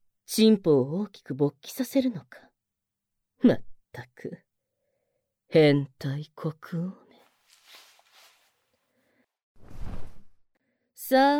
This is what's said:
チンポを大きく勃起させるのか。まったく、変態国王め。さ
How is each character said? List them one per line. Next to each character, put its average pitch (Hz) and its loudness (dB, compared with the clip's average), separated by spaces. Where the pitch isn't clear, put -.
チ 220 4
ン 220 6
ポ 147 4
を 147 -4
大 208 -6
き - -20
く 143 -10
勃 143 -2
起 - -18
さ 254 -6
せ - 0
る 254 -2
の 175 -12
か。 - -20
ま 202 4
っ - -6
た - -16
く、 - -18
変 143 4
態 147 -8
国 156 -8
王 - -6
め。 - -20
さ - 0